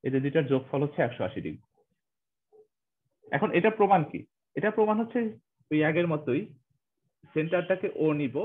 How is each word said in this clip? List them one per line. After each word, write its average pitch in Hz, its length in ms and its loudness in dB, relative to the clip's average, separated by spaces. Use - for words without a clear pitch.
এই 131 80 0
যে 135 100 4
দুইটার 143 280 0
যোগফল 135 320 0
হচ্ছে 147 180 -4
একশো 120 260 -2
আশি 92 180 -6
ডিগ্রি। 78 180 -10
এখন 139 220 2
এটা 196 120 4
প্রমাণ 196 220 6
কি? - 80 -8
এটা 190 220 0
প্রমাণ 214 240 4
হচ্ছে 226 180 -2
ওই 151 80 2
আগের 170 240 2
মতোই, 143 280 -2
সেন্টারটাকে 180 540 -2
ও 156 40 4
নিব। 131 260 -4